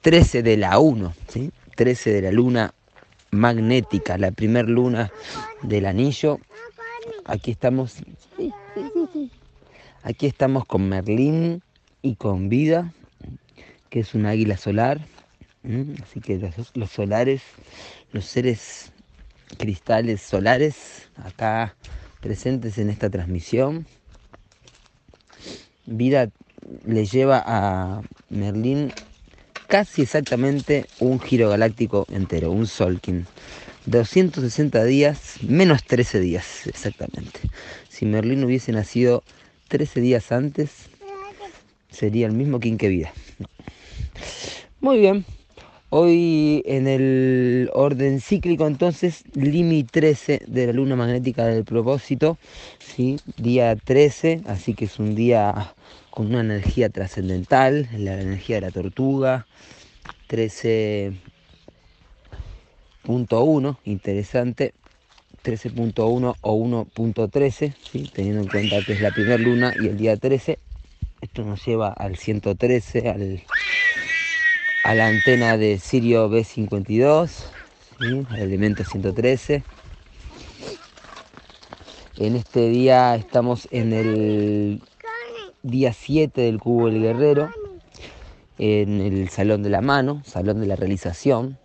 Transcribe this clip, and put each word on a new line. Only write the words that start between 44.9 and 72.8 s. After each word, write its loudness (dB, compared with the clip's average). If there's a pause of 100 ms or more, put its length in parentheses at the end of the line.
bien. 6 (640)
Hoy 4
en 0
el 2
orden 2
cíclico, 0
entonces, 0
Limi 2
trece 2
de 0
la 0
luna 2
magnética 0
del 2
propósito, 0 (420)
¿sí? -4 (200)
Día 2
trece, 4
así -4
que -6
es -8
un 0
día 2 (360)
con -4
una 0
energía 0
trascendental, 0
la -4
energía -4
de -2
la -6
tortuga, -2 (800)
trece -2 (1900)
punto 0
uno, 2
interesante, -4 (640)
trece -6
punto -2
uno 0
o 0
uno 0
punto -2
trece, 0 (180)
¿sí? -8
Teniendo -2
en -4
cuenta 0
que -4
es -2
la 2
primer 2
luna 2
y 0
el -2
día 2
trece, 0 (640)
esto -8
nos -8
lleva -2
al -8
ciento -2
trece, 0